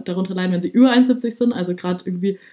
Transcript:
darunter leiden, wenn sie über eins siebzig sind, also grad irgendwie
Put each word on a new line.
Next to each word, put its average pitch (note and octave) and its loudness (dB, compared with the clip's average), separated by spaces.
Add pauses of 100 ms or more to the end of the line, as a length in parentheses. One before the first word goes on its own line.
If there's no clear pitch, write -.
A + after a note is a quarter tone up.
darunter F#3 -4
leiden, F#3 -2
wenn F3 -2
sie F3 -4
über B3 6
eins B3+ 4
siebzig A#3+ -2
sind, A#3+ 0
also F3+ -4
grad F3+ -6
irgendwie F#3+ -4 (160)